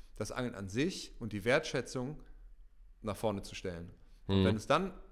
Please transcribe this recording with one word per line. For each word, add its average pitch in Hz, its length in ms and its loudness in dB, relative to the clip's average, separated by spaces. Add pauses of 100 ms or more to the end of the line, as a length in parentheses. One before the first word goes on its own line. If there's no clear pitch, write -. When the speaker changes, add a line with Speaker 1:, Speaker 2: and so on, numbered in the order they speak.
(160)
Speaker 1:
das 104 160 -4
Angeln 123 240 -4
an 98 140 -6
sich 143 500 -2
und 107 140 -6
die 101 100 -4
Wertschätzung 135 720 0 (840)
nach 104 160 -4
vorne 101 260 0
zu - 120 -12
stellen. 87 360 -6 (360)
Und 98 100 4
Speaker 2:
Hm. 95 80 8
Speaker 1:
wenn 98 100 6
es 107 100 -4
dann 180 280 4 (180)